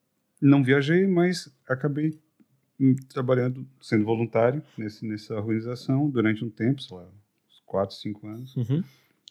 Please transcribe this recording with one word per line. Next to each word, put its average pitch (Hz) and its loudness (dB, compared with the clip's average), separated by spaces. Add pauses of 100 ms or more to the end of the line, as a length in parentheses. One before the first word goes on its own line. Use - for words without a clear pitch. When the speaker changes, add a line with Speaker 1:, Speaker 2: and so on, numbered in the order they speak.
(400)
Speaker 1:
não 143 6
viajei, 143 4
mas 175 0 (200)
acabei, 147 -2 (600)
hum, 131 4 (140)
trabalhando, 127 -2 (140)
sendo 107 0
voluntário 117 0 (160)
nesse, 107 -10
nessa 107 -8
organização 117 -2
durante 110 0
um 117 -8
tempo, 127 -2
sei 92 -18
lá, 87 -20
uns - -20
quatro, 98 -4
cinco 107 -10
anos. 117 -14
Speaker 2:
Uhum. 131 -2 (480)